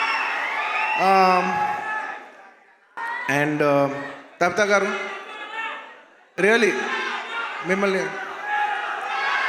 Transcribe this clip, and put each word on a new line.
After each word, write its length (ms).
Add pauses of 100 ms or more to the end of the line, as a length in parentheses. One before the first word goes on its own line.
(1080)
Um, 380 (1900)
and, 240
uh, 260 (520)
తబిత 200
గారు, 300 (1500)
really 340 (920)
మిమ్మల్ని 360 (1500)